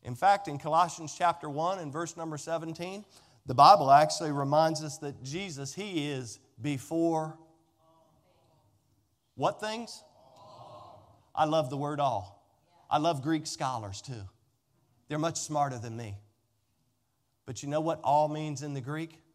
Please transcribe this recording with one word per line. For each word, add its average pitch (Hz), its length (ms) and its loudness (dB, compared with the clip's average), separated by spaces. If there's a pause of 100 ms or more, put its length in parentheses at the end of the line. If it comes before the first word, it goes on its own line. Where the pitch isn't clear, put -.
In 123 120 -10
fact, 196 340 4
in 143 80 -6
Colossians 160 600 0
chapter 165 320 0
one 165 300 -2
and 147 140 -8
verse 160 240 -6
number 160 200 -6
seventeen, 165 680 -8 (400)
the 127 100 -4
Bible 143 340 10
actually 151 440 6
reminds 147 500 2
us 147 140 -8
that 120 260 -10
Jesus, 139 500 -8
he 180 360 -4
is 131 300 -8 (220)
before 156 760 -2 (2000)
what 151 260 -2
things? 220 420 -8 (1300)
I 156 120 2
love 151 240 0
the 143 80 -6
word 147 240 -4
all. 113 440 -4 (440)
I - 80 2
love 151 240 0
Greek 156 260 -2
scholars 113 540 -6
too. 120 200 -12 (880)
They're 151 100 -4
much 160 220 -2
smarter 139 400 -2
than 113 160 -10
me. 110 220 -10 (1300)
But 123 180 -12
you 143 60 -8
know 151 100 0
what 160 240 -4
all 151 240 4
means 151 360 -6
in 147 100 -8
the 139 80 -6
Greek? 156 360 -10 (180)